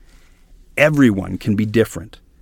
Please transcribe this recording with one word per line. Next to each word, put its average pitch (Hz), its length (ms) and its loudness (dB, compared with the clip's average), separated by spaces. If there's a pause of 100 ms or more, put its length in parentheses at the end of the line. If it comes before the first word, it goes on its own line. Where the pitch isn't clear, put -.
(760)
Everyone 113 640 2
can 113 160 -2
be 107 120 -2
different. 110 540 -4 (200)